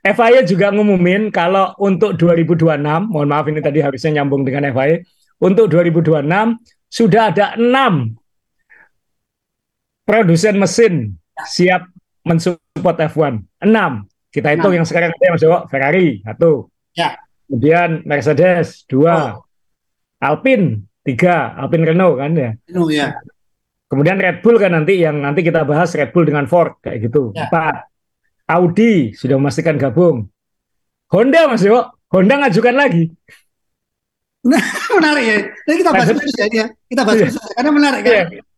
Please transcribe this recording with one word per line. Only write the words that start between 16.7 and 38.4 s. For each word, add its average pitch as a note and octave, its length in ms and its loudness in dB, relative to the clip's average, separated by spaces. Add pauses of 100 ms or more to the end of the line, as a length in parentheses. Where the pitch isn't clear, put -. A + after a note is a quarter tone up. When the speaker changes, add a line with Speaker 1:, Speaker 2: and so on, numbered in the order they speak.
Speaker 2:
Ya. - 240 -4 (320)
Speaker 1:
Kemudian D#3 560 0
Mercedes, D3+ 800 -2
dua. C#3+ 560 0
Speaker 2:
Oh. - 80 -20 (720)
Speaker 1:
Alpine, D#3 640 0 (160)
tiga. C#3+ 560 -2
Alpine D#3+ 320 -2
Renault E3 320 2
kan D#3 160 -4
ya. A#2+ 160 -4 (160)
Speaker 2:
Renault, E3+ 240 -2
ya. C#3+ 240 -4 (720)
Speaker 1:
Kemudian F3 320 0
Red F3+ 240 -2
Bull A#3 160 4
kan F3 160 0
nanti, F3 240 0
yang D3 240 -2
nanti D3 160 -2
kita D#3+ 240 0
bahas D#3 320 0
Red C#3+ 160 -4
Bull E3 160 2
dengan C#3+ 160 -2
Ford, E3+ 400 0
kayak A#2 240 -6
gitu. B2 240 -2
Speaker 2:
Ya. D3+ 160 -8
Speaker 1:
Empat. D#3+ 400 -4 (560)
Audi F3 720 0
sudah C3+ 240 -2
memastikan C#3+ 400 -2
gabung. C#3 480 0 (800)
Honda C4+ 400 2
Mas A3 160 0
Dewa, A3+ 240 2 (240)
Honda B3 320 2
ngajukan A#3+ 320 2
lagi. F3 320 0 (1400)
Speaker 2:
<laughs> B3+ 80 2 (480)
Menarik D4 240 0
ya. G#3+ 120 0 (280)
Nanti D#4+ 160 0
kita F4 80 2
bahas C#4+ 240 2
Speaker 1:
Nah, D4+ 80 -4
Speaker 2:
khusus D4 160 -6
ya, G#3 160 -2
ya. A3 120 0 (200)
Kita B3+ 160 -4
bahas A3+ 160 2
Speaker 1:
iya. G3+ 80 4
Speaker 2:
khusus - 160 -4
ya. - 160 -14
Karena C#4 160 0
menarik C#4+ 320 0
kan. A#3+ 80 4
Speaker 1:
Iya. F#3+ 120 2 (320)